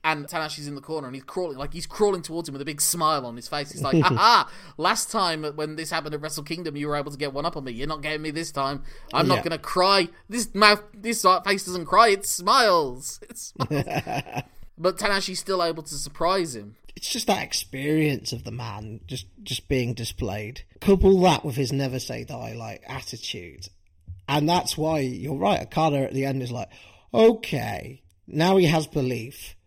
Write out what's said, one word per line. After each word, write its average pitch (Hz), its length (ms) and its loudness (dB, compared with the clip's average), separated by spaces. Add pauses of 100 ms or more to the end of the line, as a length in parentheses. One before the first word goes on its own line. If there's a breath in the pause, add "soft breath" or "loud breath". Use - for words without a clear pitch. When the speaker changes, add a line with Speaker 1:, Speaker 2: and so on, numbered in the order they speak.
Speaker 1:
and 156 240 -2
Tanahashi's 151 400 -6
in 143 80 -8
the 139 60 -12
corner, 156 260 -6
and 127 80 -10
he's 135 100 -12
crawling, 165 320 -6
like, 143 160 -6
he's 165 140 -8
crawling 196 340 2
towards 165 260 -8
him 139 60 -8
with 139 80 -8
a 139 40 -6
big 151 140 -6
smile 156 460 2
on 117 100 -10
his 120 120 -14
face. 147 240 -6
He's - 100 -10
like, 139 200 4
Speaker 2:
<laughs> - 20 -
Speaker 1:
"Ha 160 120 4
ha! 208 360 6 (260 loud breath)
Last 185 340 0
time 170 320 0
when 151 320 -4
this 156 160 -8
happened 151 240 -4
at 143 60 -6
Wrestle 151 220 -8
Kingdom, 160 340 -6
you 147 100 -4
were 147 80 -2
able 143 160 -4
to 143 60 -14
get 143 160 -4
one 147 120 -4
up 170 120 -4
on 139 80 -8
me. 127 80 -8
You're 131 140 -6
not 151 140 -6
getting 151 200 -4
me 156 100 -6
this 147 200 -8
time. 139 320 -4 (300 loud breath)
I'm 147 140 4
not 165 120 4
Speaker 2:
Yeah. - 40 -6
Speaker 1:
gonna 165 160 -2
cry. 185 500 4 (200 loud breath)
This 226 260 -4
mouth, 208 260 8 (120)
this 226 300 -4 (200)
face 196 220 0
doesn't 180 200 -6
cry. 220 240 8
It 196 160 0
smiles." 175 1000 2
<laughs> - 40 -20
It - 80 -16
smiles. - 460 -4
Speaker 2:
<laughs> - 960 -8
Speaker 1:
But 185 200 0
Tanahashi's 196 420 -2
still 185 240 -2
able 160 200 -2
to - 120 -12
surprise 165 600 -2
him. 104 200 -14 (200)
Speaker 2:
It's - 140 -10
just - 180 -4
that 196 160 0
experience 147 880 -2
of 117 100 -10
the - 80 -10
man 110 560 -10
just, - 180 -10 (180)
just - 260 -8
being 123 240 0
displayed. 107 680 -8 (200)
Couple 196 400 8
that 170 240 6
with 131 100 -4
his 131 180 0
never 131 260 -2
say 120 260 -8
die, 117 280 -12
like, 113 340 -12
attitude. - 800 -12 (600)
And 147 220 2
that's - 280 0
why 156 220 0
you're 127 380 -4
right. 190 240 2
Okada 156 380 0
at 135 140 -2
the 135 120 0
end 135 180 -2
is 120 80 -8
like, 120 180 -8 (440 loud breath)
"Okay, 135 880 2 (260)
now 185 300 4
he 180 80 8
has 156 220 4
belief. 127 680 -6 (120)